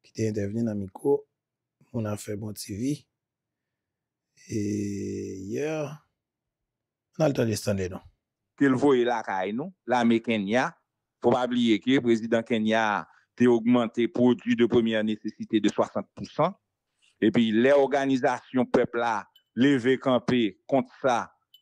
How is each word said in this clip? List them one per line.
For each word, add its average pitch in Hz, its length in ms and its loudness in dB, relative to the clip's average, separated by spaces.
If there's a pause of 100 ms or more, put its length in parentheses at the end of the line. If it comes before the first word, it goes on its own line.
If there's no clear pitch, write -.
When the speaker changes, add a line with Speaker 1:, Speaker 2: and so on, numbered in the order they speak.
Speaker 1:
ki - 80 -20
te 110 160 -4
entèvni 107 380 -4
nan 107 180 -4
mikwo, 139 380 -2 (680)
Moun 107 240 -6
Afè 104 240 -8
Bon 107 160 -10
T 101 240 -12
V. 127 160 -4 (1600)
E, 113 80 -4 (960)
yeah. 151 400 -6 (1200)
N 160 80 0
al 147 80 2
tande 117 240 0
Stanley, 95 400 -4
non? - 80 -18 (560)
Speaker 2:
Ke 143 80 4
l 131 80 2
voye 123 320 2
lakay 107 480 -4
nou, 170 160 -8 (160)
lame 117 320 2
Kenya. 113 480 -2 (560)
Fò 120 80 4
pa 123 160 0
bliye 117 320 2
ke 131 240 2
prezidan 117 400 0
Kenya 110 600 0 (300)
t'es 123 100 4
augmenté 120 600 2
produit 120 480 2
de 117 100 4
première 113 380 2
nécessité 107 560 -4
de 101 80 2
soixante 104 460 -2
pour 98 120 -12
cent. 170 280 -2 (680)
Et - 100 2
puis, 113 220 2
les 120 200 4
organisations 135 920 0
peuple 123 340 0
là, 113 280 -2 (280)
levé 127 440 2
campé 120 680 0
contre 127 340 -2
ça, 117 320 -2 (300)